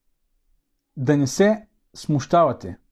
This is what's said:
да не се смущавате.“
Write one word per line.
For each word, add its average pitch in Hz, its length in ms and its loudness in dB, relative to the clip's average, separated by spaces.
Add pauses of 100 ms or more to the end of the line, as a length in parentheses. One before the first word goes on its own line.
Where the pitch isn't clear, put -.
(960)
да 143 200 0
не 143 100 0
се 208 400 0 (280)
смущавате.“ 139 840 -2 (140)